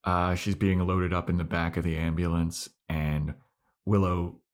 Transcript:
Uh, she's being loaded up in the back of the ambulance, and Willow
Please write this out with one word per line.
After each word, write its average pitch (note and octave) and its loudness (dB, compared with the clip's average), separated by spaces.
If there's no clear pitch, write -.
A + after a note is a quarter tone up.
Uh, F2+ 2
she's F#2+ -2
being F#2+ 4
loaded F#2 0
up E2+ -2
in F2 2
the E2+ 0
back E2+ -2
of E2 -2
the D#2+ 0
ambulance, E2 0
and D2+ -2
Willow F2+ 0